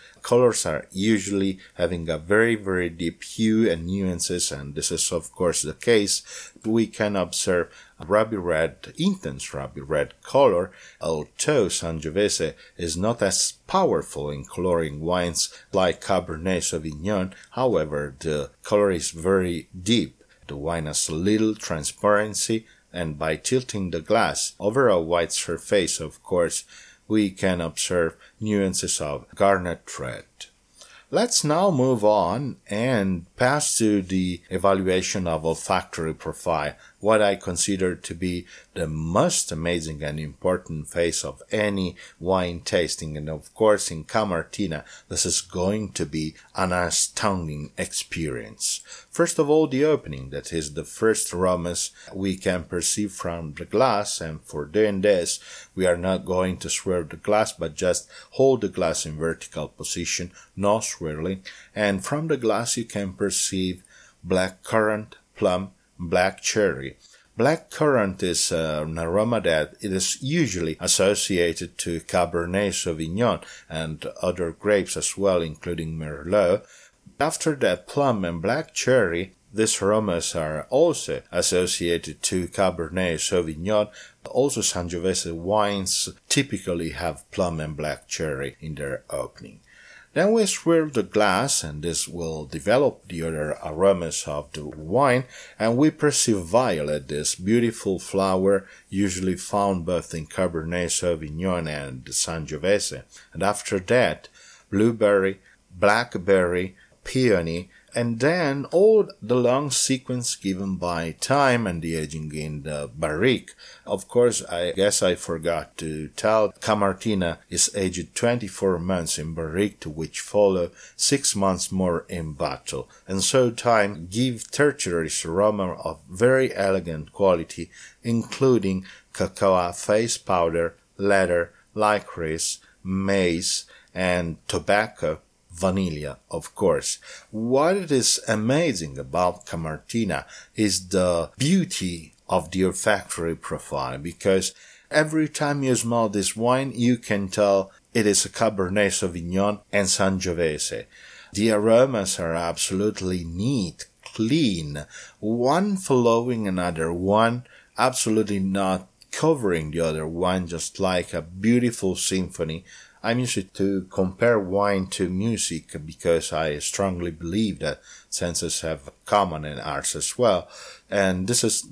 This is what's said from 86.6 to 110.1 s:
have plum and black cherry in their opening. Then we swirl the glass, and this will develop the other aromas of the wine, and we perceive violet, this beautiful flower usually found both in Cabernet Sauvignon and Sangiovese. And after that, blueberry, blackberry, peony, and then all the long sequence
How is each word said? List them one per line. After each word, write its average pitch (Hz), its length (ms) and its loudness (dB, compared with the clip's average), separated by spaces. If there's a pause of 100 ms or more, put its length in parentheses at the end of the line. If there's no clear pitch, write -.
have 78 400 -6
plum 87 280 -2
and 78 160 -6
black 73 320 -6
cherry 69 540 -6
in 80 140 -10
their 69 340 -8
opening. - 520 -10 (520)
Then 185 180 2
we 220 160 4
swirl 165 420 2
the 123 140 0
glass, 104 600 2
and 76 200 -8
this 80 240 -4
will 80 380 -6
develop 110 640 0
the 85 140 -8
other 78 420 -4
aromas 82 600 2
of 76 280 -6
the 76 120 -8
wine, 113 600 0 (340)
and 113 180 2
we 151 140 4
perceive 135 460 0
violet, 82 720 0
this 73 280 -4
beautiful 107 640 0
flower 95 640 2 (240)
usually 92 460 0
found 98 500 -2
both 85 300 -4
in 78 100 -6
Cabernet 85 640 -2
Sauvignon 82 800 -2
and 69 380 -8
Sangiovese. 78 1000 -2 (280)
And 85 120 2
after 101 360 2
that, 95 480 2 (440)
blueberry, 101 680 4 (300)
blackberry, 95 1080 2 (280)
peony, 92 640 0 (260)
and 120 240 0
then 143 460 0
all 208 420 6 (140)
the 110 140 0
long 127 360 2
sequence 127 640 -2